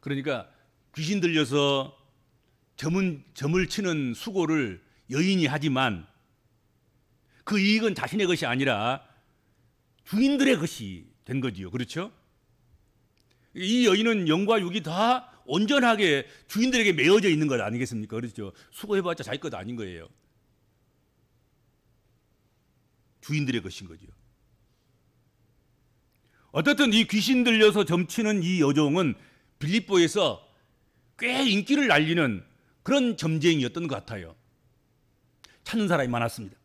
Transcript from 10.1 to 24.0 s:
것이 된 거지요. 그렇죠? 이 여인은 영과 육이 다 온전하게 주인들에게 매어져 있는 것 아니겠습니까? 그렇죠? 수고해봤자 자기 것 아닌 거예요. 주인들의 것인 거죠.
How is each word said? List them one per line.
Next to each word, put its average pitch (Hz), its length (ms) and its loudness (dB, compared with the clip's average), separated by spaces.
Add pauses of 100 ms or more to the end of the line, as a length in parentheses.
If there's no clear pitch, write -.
것이 104 480 -8 (180)
된 131 160 -4
거지요. 95 300 -6
그렇죠? 123 400 -8 (1400)
이 226 320 2
여인은 208 400 2
영과 196 340 2
육이 175 220 -4
다 220 480 0 (160)
온전하게 208 800 2 (220)
주인들에게 226 460 2
매어져 185 340 4
있는 156 180 2
것 131 140 0
아니겠습니까? 110 560 -6
그렇죠? 110 360 -10 (200)
수고해봤자 190 500 -4
자기 - 160 -8
것 151 160 -10
아닌 98 220 -10
거예요. 90 320 -12 (3000)
주인들의 143 420 -2
것인 92 240 -14
거죠. 85 200 -20 (2500)